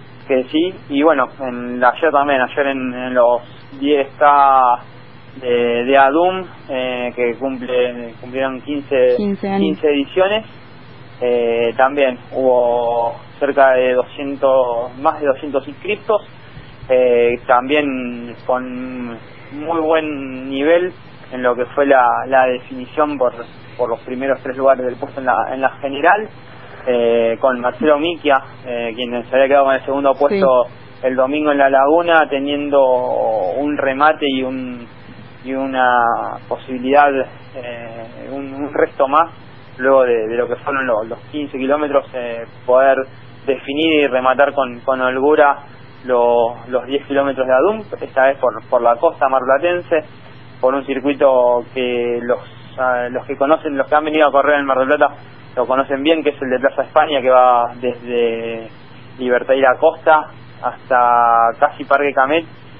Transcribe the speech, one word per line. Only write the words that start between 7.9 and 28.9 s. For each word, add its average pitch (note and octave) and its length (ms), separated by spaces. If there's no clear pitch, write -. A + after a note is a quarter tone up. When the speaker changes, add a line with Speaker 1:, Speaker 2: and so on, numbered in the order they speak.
Speaker 1:
cumplieron C3 400
quince, C3+ 560
Speaker 2:
Quince G3+ 320
años. G3 120
Speaker 1:
quince D#3 280
ediciones, F#3 580
eh, A#2 560
también C3 420
hubo A#2+ 800
cerca C3+ 320
de B2+ 220
doscientos, B2+ 1040
más D3+ 200
de D3 60
doscientos C#3 400
inscriptos, G3+ 540
eh, B2 480
también B2+ 880
con B2+ 640
muy D#3 280
buen C#3 680
nivel E3 420
en B2+ 100
lo B2 120
que B2 100
fue C#3+ 120
la, C3 180
la C3 200
definición C3 680
por, B2+ 160
por B2 100
los A2+ 120
primeros C3 420
tres B2+ 140
lugares C3+ 280
del A#2+ 120
puesto C#3 240
en C3 60
la, A#2+ 80
en C3 80
la C3+ 100
general, D#3+ 480
eh, A#2 540
con B2+ 200
Marcelo C#3+ 380
Miquia, D3 380
eh, A#2 300